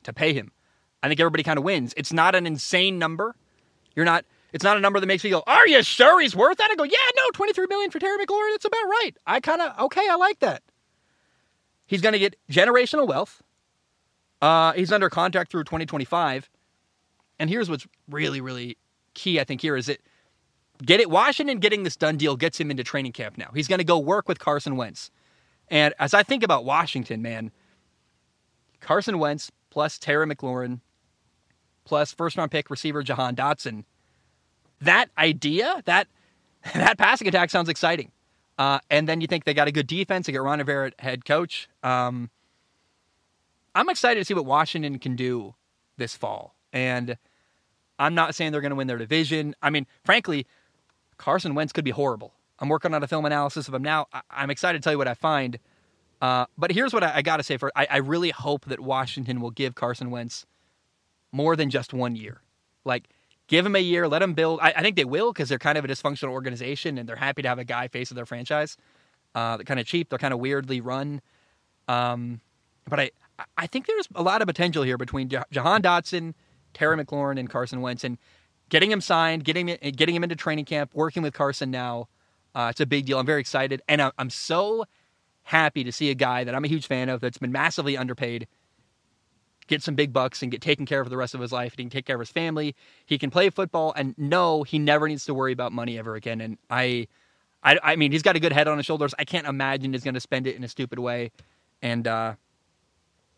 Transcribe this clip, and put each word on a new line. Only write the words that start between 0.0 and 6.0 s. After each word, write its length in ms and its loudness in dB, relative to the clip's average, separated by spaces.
to 100 -12
pay 200 0
him. 200 -6
I 20 2
think 120 2
everybody 220 4
kinda 200 0
wins. 340 -2
It's 160 -6
not 220 8
an 120 4
insane 520 0
number. 360 -2
You're 100 2
not, 200 4
it's 120 -2
not 120 6
a 40 2
number 200 4
that 60 0
makes 180 0
me 60 0
go, 160 2
"Are 200 8
you 160 8
sure 380 8